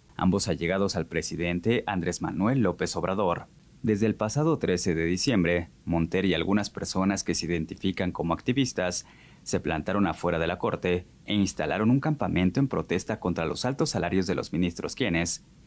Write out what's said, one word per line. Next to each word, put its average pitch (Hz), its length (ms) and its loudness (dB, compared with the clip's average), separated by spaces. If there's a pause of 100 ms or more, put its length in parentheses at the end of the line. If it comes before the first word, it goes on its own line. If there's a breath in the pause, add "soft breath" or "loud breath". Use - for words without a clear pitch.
(160)
ambos 92 320 2
allegados 92 480 0
al 82 120 -2
presidente 87 800 -2
Andrés 90 340 -2
Manuel 104 400 0
López 90 340 0
Obrador. 87 520 -2 (360)
Desde 107 220 2
el 107 100 2
pasado 147 440 0
trece 90 360 0
de 82 100 0
diciembre, 87 640 2 (120)
Monter 85 420 0
y 90 100 2
algunas 98 340 0
personas 95 540 0
que 85 120 -2
se 82 120 -4
identifican 90 640 -2
como 82 220 -2
activistas 92 720 -2 (360 loud breath)
se - 180 -2
plantaron 85 460 0
afuera 85 320 0
de 82 80 0
la 87 140 -2
corte 90 480 -2 (180)
e - 80 -4
instalaron 98 560 0
un 131 100 6
campamento 95 600 0
en 139 80 4
protesta 85 520 -2
contra 85 260 -2
los 76 200 -2
altos 143 240 0
salarios 87 380 0
de 90 80 0
los - 180 -4
ministros, 85 400 -2
quienes, 85 500 0 (240 soft breath)